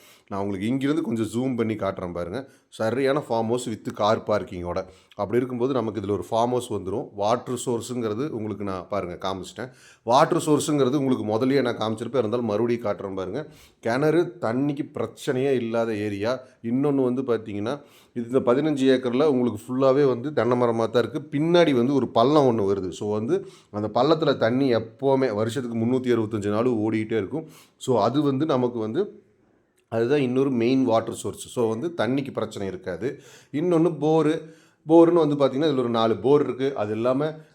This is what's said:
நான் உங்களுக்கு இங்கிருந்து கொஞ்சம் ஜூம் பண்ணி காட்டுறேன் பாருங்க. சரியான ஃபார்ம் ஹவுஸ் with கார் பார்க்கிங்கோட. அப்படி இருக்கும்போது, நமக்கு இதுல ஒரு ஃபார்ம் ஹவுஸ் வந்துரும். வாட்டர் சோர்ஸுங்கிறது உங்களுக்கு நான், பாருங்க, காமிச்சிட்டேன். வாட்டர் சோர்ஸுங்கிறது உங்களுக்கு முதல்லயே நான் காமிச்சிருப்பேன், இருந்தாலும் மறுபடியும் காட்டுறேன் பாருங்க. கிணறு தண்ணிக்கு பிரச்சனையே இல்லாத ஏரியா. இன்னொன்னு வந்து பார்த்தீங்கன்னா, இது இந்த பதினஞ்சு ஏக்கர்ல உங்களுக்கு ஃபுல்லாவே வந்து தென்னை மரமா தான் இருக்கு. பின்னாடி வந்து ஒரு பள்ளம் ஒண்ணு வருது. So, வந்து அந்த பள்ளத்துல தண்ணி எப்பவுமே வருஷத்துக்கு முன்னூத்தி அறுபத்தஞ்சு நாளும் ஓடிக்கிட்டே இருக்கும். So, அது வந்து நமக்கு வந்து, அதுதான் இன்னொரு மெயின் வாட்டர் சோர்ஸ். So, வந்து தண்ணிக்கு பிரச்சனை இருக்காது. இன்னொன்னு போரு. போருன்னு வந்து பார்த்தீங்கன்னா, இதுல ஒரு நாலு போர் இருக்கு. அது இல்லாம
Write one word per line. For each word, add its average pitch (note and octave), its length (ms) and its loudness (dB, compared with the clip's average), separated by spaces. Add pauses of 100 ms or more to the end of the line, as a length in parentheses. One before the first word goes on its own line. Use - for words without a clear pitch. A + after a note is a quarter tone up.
(280)
நான் G2+ 120 -6
உங்களுக்கு G2+ 280 -4
இங்கிருந்து C#3 340 -2
கொஞ்சம் A2+ 240 -2
ஜூம் B2 320 -4
பண்ணி A2 160 -2
காட்டுறேன் F#2+ 400 -6
பாருங்க. F2 360 -8 (200)
சரியான C3 500 0
ஃபார்ம் C#3+ 60 -6
ஹவுஸ் A#2 440 -2
with G#2+ 240 -10
கார் G#2+ 260 2
பார்க்கிங்கோட. F2+ 640 -4 (300)
அப்படி G2+ 220 -2
இருக்கும்போது, B2+ 360 0
நமக்கு A2 280 -2
இதுல F#2+ 100 -4
ஒரு F#2 120 -2
ஃபார்ம் A#2+ 300 0
ஹவுஸ் A#2+ 200 -4
வந்துரும். G2 400 -6
வாட்டர் A#2+ 520 -2
சோர்ஸுங்கிறது A#2+ 640 -4
உங்களுக்கு G#2+ 340 -8
நான், F#2 240 -8
பாருங்க, F#2 420 -6
காமிச்சிட்டேன். F#2+ 400 -10 (340)
வாட்டர் D3+ 420 4
சோர்ஸுங்கிறது C#3+ 500 2
உங்களுக்கு B2+ 300 0
முதல்லயே B2+ 360 2
நான் A#2+ 160 -2
காமிச்சிருப்பேன், A#2 400 -4
இருந்தாலும் A#2+ 280 0
மறுபடியும் A#2 400 0
காட்டுறேன் G2 300 -4
பாருங்க. G#2 320 -8 (320)
கிணறு D#3 600 0
தண்ணிக்கு C#3 520 -2
பிரச்சனையே B2+ 560 -4
இல்லாத A#2 460 0
ஏரியா. G#2 440 -2 (240)
இன்னொன்னு C3 500 0
வந்து B2+ 80 -2
பார்த்தீங்கன்னா, A2 600 -4 (320)
இது A#2 180 -8
இந்த B2 220 4
பதினஞ்சு C3+ 440 4
ஏக்கர்ல B2+ 260 0
உங்களுக்கு B2 440 2
ஃபுல்லாவே C3+ 400 4
வந்து B2+ 260 -2
தென்னை B2 280 2
மரமா A2+ 280 2
தான் A#2 140 2
இருக்கு. C#3+ 340 -6
பின்னாடி E3 380 4
வந்து B2 180 2
ஒரு B2+ 140 2
பள்ளம் B2+ 520 4
ஒண்ணு - 20 0
வருது. G2 280 0
So, G#2 240 -4
வந்து A#2+ 340 -2 (240)
அந்த G#2 160 -4 (140)
பள்ளத்துல D3+ 360 2
தண்ணி B2 380 2
எப்பவுமே C3 580 0
வருஷத்துக்கு A2+ 440 -2
முன்னூத்தி B2 400 2
அறுபத்தஞ்சு G#2 300 -2
நாளும் A2 440 0
ஓடிக்கிட்டே A2 200 -2
இருக்கும். A2+ 380 -4 (280)
So, A#2+ 240 2
அது B2+ 200 2
வந்து C#3 240 0
நமக்கு B2 340 0
வந்து, A2+ 440 -6 (640)
அதுதான் A#2 320 2
இன்னொரு C3 320 2
மெயின் B2+ 320 2
வாட்டர் A2+ 300 2
சோர்ஸ். - 340 -10
So, A2+ 280 -2
வந்து D#3+ 220 -6
தண்ணிக்கு B2 340 -2
பிரச்சனை G#2+ 360 -6
இருக்காது. F#2 540 -8 (300)
இன்னொன்னு E3 480 2
போரு. D#3 540 0 (340)
போருன்னு E3 400 8
வந்து D3 80 2
பார்த்தீங்கன்னா, C3+ 260 2
இதுல D3 180 2
ஒரு A#2+ 100 0
நாலு A2+ 280 2
போர் C#3 260 4
இருக்கு. C3 320 -2
அது G#2 160 -2
இல்லாம C3 420 0 (200)